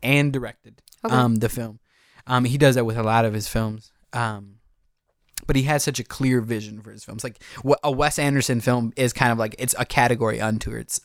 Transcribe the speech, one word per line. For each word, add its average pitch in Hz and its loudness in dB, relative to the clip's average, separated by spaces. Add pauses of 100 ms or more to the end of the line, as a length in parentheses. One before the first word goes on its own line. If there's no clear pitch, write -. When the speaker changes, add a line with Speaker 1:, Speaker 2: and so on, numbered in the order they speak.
Speaker 1:
and 143 2
directed, 120 -8 (220)
Speaker 2:
Okay. 127 0
Speaker 1:
um, 123 4
the 113 -2
film. 113 -10 (480)
Um, 127 0
he 127 0
does 139 6
that 120 2
with 113 -2
a 117 0
lot 113 4
of 107 0
his 104 -6
films. 110 -4 (220)
Um, 107 -6 (880)
but 139 0
he 131 4
has 147 0
such 135 -4
a 123 -6
clear 127 0
vision 107 -6
for 107 -20
his 107 -20
films. 110 -12
Like, 120 -14 (260)
wh-, 143 4
a 147 2
Wes 143 0
Anderson 139 2
film 120 0
is 127 0
kind 123 2
of 113 0
like, 110 -4
it's 123 -2
a 123 -2
category 117 2
unto 110 -2
its-, - -8